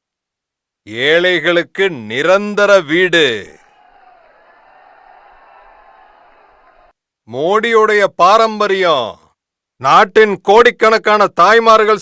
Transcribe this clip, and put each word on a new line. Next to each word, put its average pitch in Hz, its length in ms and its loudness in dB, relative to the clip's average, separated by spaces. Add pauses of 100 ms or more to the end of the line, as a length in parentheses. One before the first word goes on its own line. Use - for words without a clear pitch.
(1080)
ஏழைகளுக்கு 175 800 -2 (260)
நிரந்தர 196 600 -2 (200)
வீடு. 170 360 0 (4000)
மோடியோடைய 214 720 0 (180)
பாரம்பரியம் 190 920 0 (720)
நாட்டின் 196 540 0 (140)
கோடிக்கணக்கான 220 760 0 (180)
தாய்மார்கள், 220 600 2